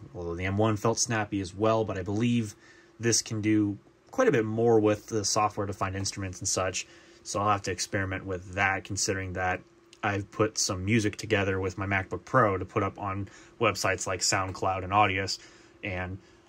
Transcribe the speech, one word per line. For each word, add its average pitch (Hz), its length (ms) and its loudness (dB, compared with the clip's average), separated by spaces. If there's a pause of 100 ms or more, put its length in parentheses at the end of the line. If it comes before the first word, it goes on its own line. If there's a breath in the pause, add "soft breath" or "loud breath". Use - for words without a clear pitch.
(160)
although 85 200 -6
the 90 100 -6
M 95 120 -2
one 110 200 2
felt 113 200 0
snappy 107 440 -2
as 90 120 -8
well, 110 320 2
but 101 120 -4
I 92 40 -4
believe 110 540 0 (440 loud breath)
this 113 220 2
can 110 180 -6
do 104 380 2 (340)
quite 262 160 4
a 220 40 6
bit 113 140 2
more 113 340 4
with 104 280 2
the 110 180 -2
software-defined 101 680 -2
instruments 98 420 -6
and 95 100 -6
such. 92 380 -2 (380 loud breath)
So - 160 -6
I'll 104 100 2
have 98 140 2
to 95 80 -4
experiment 92 560 -4
with 92 260 -8
that, 95 300 0
considering 95 500 -4
that 92 280 -2 (420)
I've 101 260 -2
put - 300 0
some 92 260 -2
music 104 300 2
together 98 440 0
with 95 200 -4
my 95 80 -4
MacBook 95 360 -2
Pro 107 340 4
to 92 80 -6
put 104 180 -2
up 98 160 -4
on 98 300 -6 (300 loud breath)
websites 98 460 0
like 95 140 -2
SoundCloud 95 640 0
and 92 100 -2
Audius, 98 460 2 (420 loud breath)
and 92 380 -6 (300 loud breath)